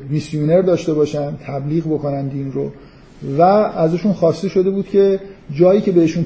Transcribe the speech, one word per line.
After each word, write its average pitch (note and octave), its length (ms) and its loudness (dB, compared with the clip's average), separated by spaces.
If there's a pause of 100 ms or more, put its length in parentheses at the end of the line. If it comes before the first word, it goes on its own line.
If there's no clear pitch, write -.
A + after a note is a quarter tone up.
میسیونر D#3 520 0
داشته E3+ 320 0
باشن، D3 400 -2 (140)
تبلیغ D3 400 -4
بکنن C#3 400 -4
دین C#3 240 -8
رو، C#3 200 -6 (640)
و D#3 40 4
ازشون F#3 720 2
خواسته E3+ 360 0
شده F#3 200 0
بود G3 200 -4
که G3 300 2 (360)
جایی F3+ 260 4
که G3+ 100 -2
بهشون E3 340 2